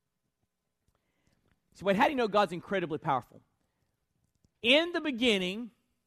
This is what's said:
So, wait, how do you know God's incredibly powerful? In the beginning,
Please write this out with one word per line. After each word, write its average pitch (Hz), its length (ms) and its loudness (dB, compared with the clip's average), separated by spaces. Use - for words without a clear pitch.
So, 165 100 -18
wait, 190 120 2
how 254 80 4
do 311 60 4
you 285 60 -4
know 233 120 0
God's 190 240 0
incredibly 170 460 -6
powerful? - 440 -4
In 311 300 4
the 330 100 -2
beginning, 220 680 -2